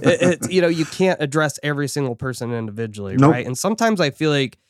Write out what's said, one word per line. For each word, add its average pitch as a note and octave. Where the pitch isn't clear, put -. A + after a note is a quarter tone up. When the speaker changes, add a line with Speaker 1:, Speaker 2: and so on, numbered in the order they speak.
Speaker 1:
it, F3
it, -
you F3+
know, E3+
you E3
can't F#3
address D3+
every C#3+
single C3
person A#2+
individually, G#2+
Speaker 2:
Nope. C#3
Speaker 1:
right? B2
And B2+
sometimes G#3+
I C#3+
feel D#3
like C#3